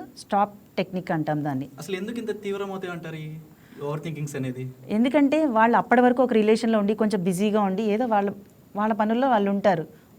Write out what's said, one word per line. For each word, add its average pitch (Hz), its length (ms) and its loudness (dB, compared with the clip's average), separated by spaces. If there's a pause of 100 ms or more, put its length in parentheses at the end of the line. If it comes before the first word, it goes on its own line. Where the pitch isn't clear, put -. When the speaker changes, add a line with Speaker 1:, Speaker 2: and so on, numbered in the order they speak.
(180)
Speaker 1:
స్టాప్ 202 360 -2 (240)
టెక్నిక్ 185 340 -4
అంటాం 151 320 -2
దాన్ని. 135 260 -4 (100)
Speaker 2:
అసలు 190 160 -8
ఎందుకు 226 240 -8
ఇంత 208 240 -8
తీవ్రమవుతాయి 196 500 -6
అంటారు 160 220 -12
ఈ 156 180 -12 (500)
ఓవర్ 147 160 -6
థింకింగ్స్ 151 360 -8
అనేది? 131 360 -8 (180)
Speaker 1:
ఎందుకంటే 277 560 2
వాళ్ళు 226 320 4
అప్పటి 240 240 4
వరకు 247 220 4
ఒక 247 100 0
రిలేషన్‌లో 220 460 4
ఉండి 202 160 0
కొంచెం 208 280 0
బిజీగా 202 380 2
ఉండి 196 220 0
ఏదో 214 220 0
వాళ్ళ, 202 280 0 (420)
వాళ్ళ 214 180 0
పనుల్లో 226 360 0
వాళ్ళు 202 220 2
ఉంటారు. 190 520 0 (160)